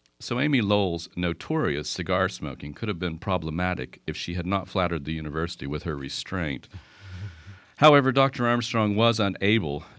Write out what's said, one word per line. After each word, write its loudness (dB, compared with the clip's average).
So -4
Amy 2
Lowell's 2
notorious -2
cigar 0
smoking -8
could -6
have -4
been -2
problematic -2
if -4
she -6
had -4
not 0
flattered 0
the -4
university -4
with -4
her -4
restraint. -6
However, 6
Doctor 2
Armstrong 2
was 4
unable 0